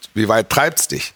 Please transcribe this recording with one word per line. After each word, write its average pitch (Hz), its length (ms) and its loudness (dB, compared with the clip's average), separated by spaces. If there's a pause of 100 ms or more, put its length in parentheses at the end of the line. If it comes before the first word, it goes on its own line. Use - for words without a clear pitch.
(140)
wie 107 140 0
weit 110 220 2
treibt's 151 380 0
dich? - 260 -8